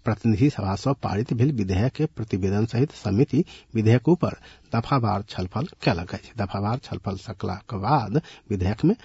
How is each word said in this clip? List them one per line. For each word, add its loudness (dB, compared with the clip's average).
प्रतिनिधि 2
सभा -4
सँ -2
पारित -4
भेल 2
विधेयक 0
के -2
प्रतिवेदन -2
सहित 0
समिति 0
विधेयक 4
ऊपर 2
दफावार 0
छलफल -6
कयलक -2
अछि। -14
दफावार -4
छलफल -8
सकलाक -10
बाद 0
विधेयक -2
में 6